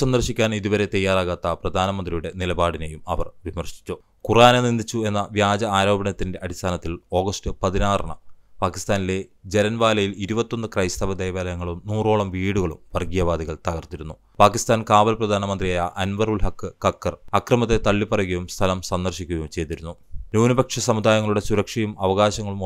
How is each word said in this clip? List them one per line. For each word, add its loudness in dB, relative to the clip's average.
സന്ദർശിക്കാൻ 0
ഇതുവരെ 0
തയ്യാറാകാത്ത 0
പ്രധാനമന്ത്രിയുടെ -2
നിലപാടിനെയും -2
അവർ -2
വിമർശിച്ചു. -8
ഖുർആനെ 8
നിന്ദിച്ചു -2
എന്ന 0
വ്യാജ 2
ആരോപണത്തിന്റെ 0
അടിസ്ഥാനത്തിൽ -4
ഓഗസ്റ്റ് -2
പതിനാറിന് 0
പാകിസ്ഥാനിലെ -2
ജലൻവാലയിൽ 2
ഇരുപത്തൊന്ന് -4
ക്രൈസ്തവ -2
ദേവാലയങ്ങളും -6
നൂറോളം 0
വീടുകളും -2
വർഗീയവാദികൾ -2
തകർത്തിരുന്നു. -8
പാകിസ്ഥാൻ 4
കാവൽ 6
പ്രധാനമന്ത്രിയായ 0
അൻവറുൽ -2
ഹക്ക് -6
ഖക്കർ -2
അക്രമത്തെ 2
തള്ളിപ്പറയുകയും 0
സ്ഥലം -2
സന്ദർശിക്കുകയും -4
ചെയ്തിരുന്നു. -8
ന്യൂനപക്ഷ 2
സമുദായങ്ങളുടെ 2
സുരക്ഷയും 0
അവകാശങ്ങളും 2